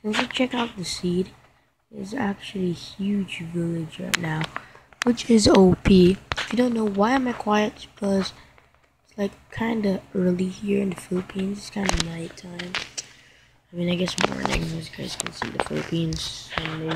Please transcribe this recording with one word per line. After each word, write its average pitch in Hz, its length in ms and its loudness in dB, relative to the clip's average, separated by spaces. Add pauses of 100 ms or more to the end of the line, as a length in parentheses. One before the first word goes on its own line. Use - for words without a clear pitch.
Since 214 180 0
you 247 60 -2
check 254 280 -2
out 240 220 -4
the 180 80 -8
seed, 180 460 -2 (600)
there's 202 240 -12
actually 196 560 -4
a 170 40 -2
huge 196 640 -4
village 170 580 -4
right 180 220 -2
now, 160 220 -2 (640)
which 247 260 2
is 220 180 8
O 185 340 10
P. 185 340 8 (200)
If - 160 -6
you 214 40 -2
don't 247 180 2
know 220 120 0
why 202 260 2
am 269 160 2
I 240 40 -2
quiet, 214 440 2
it's - 100 -18
because 196 460 0 (760)
it's, - 80 -20
like, 202 160 -2 (180)
kinda 220 520 0 (120)
early 180 340 2
here 202 340 -2
in 196 80 0
the 170 60 -6
Philippines. 190 640 -4
It's - 120 -14
kinda 190 340 0
nighttime. 175 680 -10 (1000)
I 175 40 -10
mean, 175 140 0
I 175 40 2
guess 180 200 -2 (140)
morning, - 340 -2
as 165 280 -6
you - 60 -16
guys - 200 -8
can - 160 -8
see, - 160 -8
the - 160 -4
Philippines, 160 920 -4
Sunday, 160 420 -4